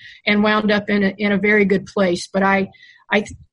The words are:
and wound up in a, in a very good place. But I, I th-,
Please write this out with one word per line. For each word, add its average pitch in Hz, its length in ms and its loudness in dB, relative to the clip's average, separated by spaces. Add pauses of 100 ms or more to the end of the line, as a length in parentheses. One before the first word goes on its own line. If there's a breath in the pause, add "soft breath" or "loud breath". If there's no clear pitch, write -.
(240 loud breath)
and 208 200 2
wound 214 260 2
up 208 180 -2
in 208 140 0
a, 196 60 2 (100)
in 208 140 -2
a 202 60 0
very 208 260 2
good 190 220 0
place. 185 460 -2
But 190 120 0
I, 196 260 0 (400 soft breath)
I 208 120 2
th-, 208 100 -16 (200)